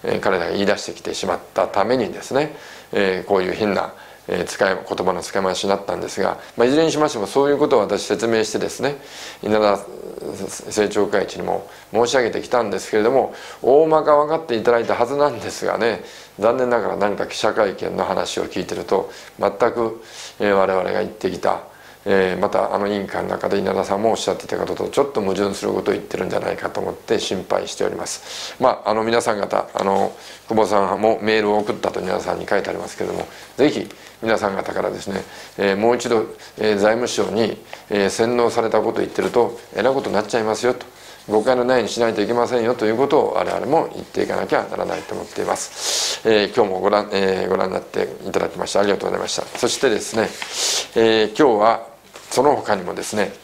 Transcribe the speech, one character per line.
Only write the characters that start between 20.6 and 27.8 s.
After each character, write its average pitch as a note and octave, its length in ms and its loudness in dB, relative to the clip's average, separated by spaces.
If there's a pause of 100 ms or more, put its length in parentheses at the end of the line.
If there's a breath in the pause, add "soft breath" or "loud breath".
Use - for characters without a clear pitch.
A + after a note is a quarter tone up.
々 F#2 180 0
が G2 80 -2
言 G2 80 -2
っ F#2+ 40 -10
て - 180 -2
き F#2 100 -6
た、 F#2+ 200 0 (480 loud breath)
え F#2+ 300 4
ー、 - 20 -4
ま F#2 120 0
た G2 240 0
あ - 20 2
の G2+ 80 0
委 G2+ 80 0
員 G2 140 -2
会 F#2 160 -4
の F#2 60 -4
中 G2 200 -2
で G2 80 2
稲 F#2+ 160 0
田 F#2+ 100 0
さ G2 120 0
ん G2+ 80 -2
も A2+ 80 4
お - 20 4
っ - 20 2
し - 140 -2
ゃ F#2+ 40 2
っ F2+ 40 -4
て - 80 -12
た F#2 140 -4
こ F#2 80 -2
と F2+ 80 -4
と F#2+ 140 -4
ち G#2 100 0
ょ C#3+ 60 4
っ C#3+ 60 -8
と A2 100 -2
矛 F#2+ 120 0
盾 G2 220 0
す G2+ 100 -6
る G2+ 80 0
こ G2 80 0
と G2 80 -2
を G#2 60 2
言 - 80 -6
っ - 20 -14
て - 120 -8
る F#2+ 100 -2
ん - 20 -4
じ F#2+ 60 -4
ゃ G2 40 0
な F#2 120 -2
い F2+ 40 -2
か - 140 -6
と - 100 -6
思 F#2+ 120 -4
っ - 20 -6
て - 240 -2
心 F#2+ 320 -4
配 F#2 180 0
し - 60 -10
て - 100 -2